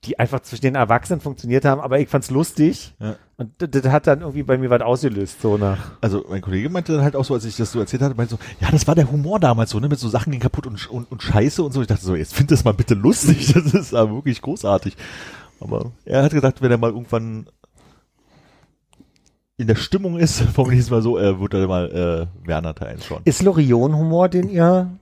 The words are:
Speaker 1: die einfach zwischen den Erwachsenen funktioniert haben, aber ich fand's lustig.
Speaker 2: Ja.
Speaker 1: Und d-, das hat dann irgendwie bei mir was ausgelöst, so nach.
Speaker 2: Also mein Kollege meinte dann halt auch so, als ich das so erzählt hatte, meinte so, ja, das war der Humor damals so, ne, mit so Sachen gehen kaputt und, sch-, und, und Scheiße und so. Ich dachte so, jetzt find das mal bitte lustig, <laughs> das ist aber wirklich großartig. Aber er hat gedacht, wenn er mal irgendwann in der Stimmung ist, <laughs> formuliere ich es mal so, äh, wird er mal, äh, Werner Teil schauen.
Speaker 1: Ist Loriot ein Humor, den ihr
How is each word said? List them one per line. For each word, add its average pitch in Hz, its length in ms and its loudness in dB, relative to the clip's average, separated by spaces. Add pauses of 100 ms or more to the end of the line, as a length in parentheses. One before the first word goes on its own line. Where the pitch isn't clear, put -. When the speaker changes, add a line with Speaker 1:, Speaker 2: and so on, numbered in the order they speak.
Speaker 1:
die - 140 -8
einfach 127 220 0
zwischen - 220 -12
den 131 120 0
Erwachsenen 139 460 0
funktioniert 131 440 -2
haben, 139 160 2
aber 131 200 0
ich - 80 -2
fand's 139 200 -2
lustig. 151 680 0
Speaker 2:
Ja. 107 160 -8 (220)
Speaker 1:
Und 117 240 -12
d-, 170 80 -4
das 131 240 0
hat - 160 4
dann 147 140 4
irgendwie 147 200 -8
bei 131 160 0
mir 131 100 -2
was 120 140 4
ausgelöst, 117 580 -2
so 104 180 2
nach. 98 420 -2
Speaker 2:
Also 101 280 -2
mein 95 120 -6
Kollege 95 300 -2
meinte 175 220 -4
dann 147 120 2
halt 143 100 0
auch 135 100 0
so, 135 100 -2
als 110 100 -4
ich 110 120 -8
das 113 140 -2
so 120 80 -4
erzählt 117 240 -2
hatte, 135 140 -2
meinte 117 180 -4
so, 110 40 -8 (220)
ja, - 120 -2
das 156 160 4
war 165 80 4
der 139 160 4
Humor 151 260 -2
damals 120 320 2
so, 104 80 -4
ne, 131 100 -2
mit 147 120 -2
so 117 80 -4
Sachen 113 240 -2
gehen 123 80 -6
kaputt - 260 -2
und, 110 140 -12
sch-, - 80 -14
und, 120 240 -10
und 117 100 -12
Scheiße 113 400 0
und 143 80 -2
so. 131 120 -2
Ich 110 40 -2
dachte 98 180 -2
so, 90 120 0
jetzt 78 180 -6
find 139 160 2
das 147 140 4
mal 110 100 4
bitte 117 200 2
lustig, 143 580 4
<laughs> - 20 6
das 156 200 2
ist 170 200 0
aber 113 220 4
wirklich 131 260 -4
großartig. 101 540 -2 (640)
Aber - 320 -6 (120)
er 135 200 2
hat 151 80 2
gedacht, 135 300 0
wenn 123 100 4
er 117 60 2
mal 117 120 2
irgendwann 113 560 -6 (2000)
in 113 120 -4
der 107 80 4
Stimmung 190 420 -2
ist, 165 220 2
<laughs> - 140 2
formuliere 127 260 4
ich 113 60 2
es 117 40 -6
mal 113 120 2
so, 117 140 2
äh, 95 220 2
wird 98 160 -4
er 95 140 0
mal, 87 600 -2 (160)
äh, 82 40 -12
Werner 80 260 -4
Teil - 260 -12
schauen. - 240 -12
Speaker 1:
Ist 151 180 0
Loriot 143 500 4
ein 156 40 0
Humor, 160 320 2
den 180 200 0
ihr 180 420 2 (120)